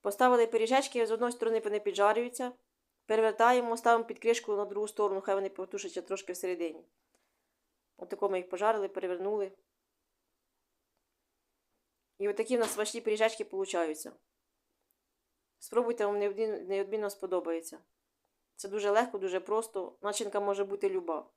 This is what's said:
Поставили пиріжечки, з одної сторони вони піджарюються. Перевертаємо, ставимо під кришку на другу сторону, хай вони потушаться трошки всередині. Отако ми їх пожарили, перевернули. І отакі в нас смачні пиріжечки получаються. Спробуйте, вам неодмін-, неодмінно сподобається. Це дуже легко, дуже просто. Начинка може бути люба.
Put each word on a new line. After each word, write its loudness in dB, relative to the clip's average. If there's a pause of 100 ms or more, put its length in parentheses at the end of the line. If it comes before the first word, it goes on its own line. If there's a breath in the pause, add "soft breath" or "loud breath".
Поставили 4
пиріжечки, 2
з -2
одної 0
сторони 0
вони -2
піджарюються. 0 (540)
Перевертаємо, 4
ставимо 4
під -10
кришку 0
на 0
другу -4
сторону, 0
хай 0
вони 0
потушаться -8
трошки -8
всередині. -4 (1120)
Отако -4
ми 0
їх -6
пожарили, 0
перевернули. -4 (2750)
І 0
отакі 0
в 4
нас 0
смачні -2
пиріжечки 2
получаються. -2 (1500)
Спробуйте, 0
вам 0
неодмін-, -2
неодмінно -2
сподобається. -4 (800)
Це -10
дуже 0
легко, 4
дуже -2
просто. -4
Начинка -2
може 0
бути 0
люба. -4